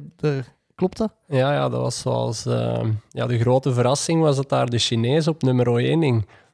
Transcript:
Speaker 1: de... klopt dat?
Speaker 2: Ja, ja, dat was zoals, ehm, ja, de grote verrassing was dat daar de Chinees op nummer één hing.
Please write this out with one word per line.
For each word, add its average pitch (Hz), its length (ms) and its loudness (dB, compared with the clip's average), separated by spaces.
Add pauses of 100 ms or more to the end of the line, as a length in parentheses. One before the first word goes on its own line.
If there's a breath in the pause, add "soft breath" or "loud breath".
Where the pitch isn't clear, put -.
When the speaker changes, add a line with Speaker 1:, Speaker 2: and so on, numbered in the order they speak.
(160)
Speaker 1:
de... 139 280 -4 (320)
klopt 185 220 -2
dat? 220 160 -2 (140)
Speaker 2:
Ja, 139 260 0
ja, 135 160 0
dat 123 120 -4
was 127 180 -4
zoals, 120 460 -4
ehm, 117 460 -2 (180)
ja, 120 180 -6
de 120 120 0
grote 127 340 2
verrassing 139 480 0
was 147 140 2
dat 135 140 -4
daar 127 200 0
de 117 80 -2
Chinees 123 500 0
op 160 140 -2
nummer 123 340 2
één 135 260 2
hing. 120 260 2 (260 soft breath)